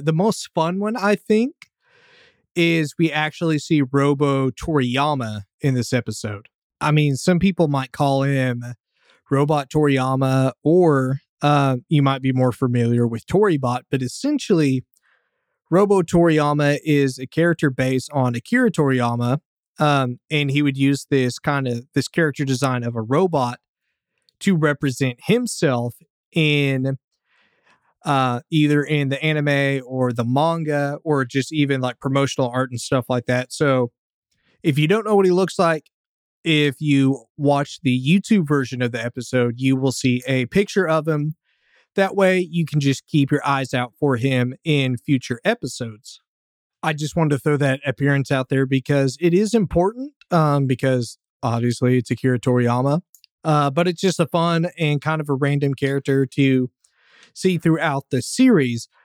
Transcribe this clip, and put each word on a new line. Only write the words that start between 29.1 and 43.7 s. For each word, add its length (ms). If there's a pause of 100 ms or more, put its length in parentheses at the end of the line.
anime 640
or 280
the 120
manga 800
or 220
just 260
even, 300
like, 180
promotional 500
art 220
and 80
stuff 300
like 160
that. 260
So 400 (720)
if 160
you 80
don't 180
know 120
what 80
he 80
looks 260
like, 320 (520)
if 360
you 460 (100)
watch 460
the 180
YouTube 480
version 340
of 100
the 120
episode, 540
you 180
will 160
see 360
a 200
picture 400
of 200
him. 280 (600)
That 200
way, 240
you 260
can 140
just 280
keep 240
your 140
eyes 280